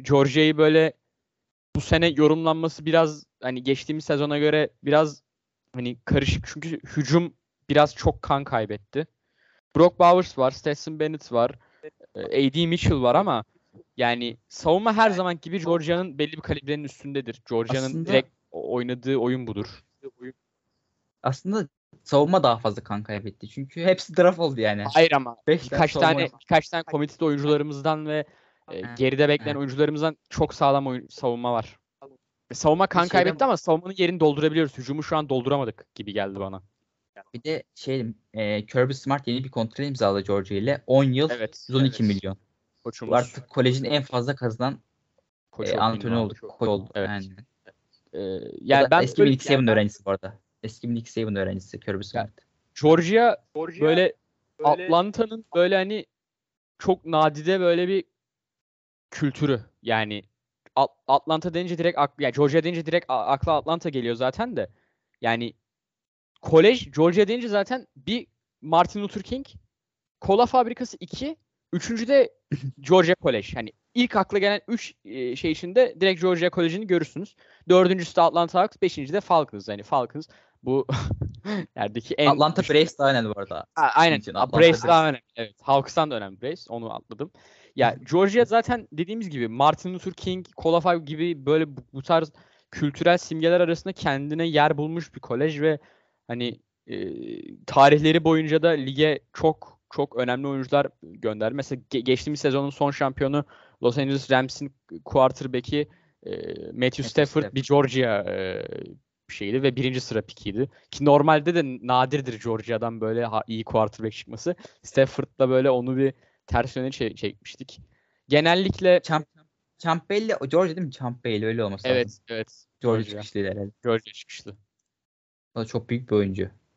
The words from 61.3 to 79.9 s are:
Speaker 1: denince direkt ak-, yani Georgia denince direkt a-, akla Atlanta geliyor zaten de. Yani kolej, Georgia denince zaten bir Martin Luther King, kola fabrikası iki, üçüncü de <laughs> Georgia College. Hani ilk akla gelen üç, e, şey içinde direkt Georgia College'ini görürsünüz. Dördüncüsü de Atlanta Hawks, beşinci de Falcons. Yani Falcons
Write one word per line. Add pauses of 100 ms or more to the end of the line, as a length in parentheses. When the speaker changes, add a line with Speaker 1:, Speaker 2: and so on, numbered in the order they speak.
Speaker 1:
denince
direkt
ak-,
yani
Georgia
denince
direkt
a-,
akla
Atlanta
geliyor
zaten
de. (520)
Yani (880)
kolej,
Georgia
denince
zaten (100)
bir (340)
Martin
Luther
King, (720)
kola
fabrikası
iki, (360)
üçüncü
de (180)
<laughs>
Georgia
College.
Hani (220)
ilk
akla
gelen
üç, (100)
e,
şey
içinde
direkt
Georgia
College'ini
görürsünüz. (320)
Dördüncüsü
de
Atlanta
Hawks,
beşinci
de
Falcons.
Yani
Falcons (340)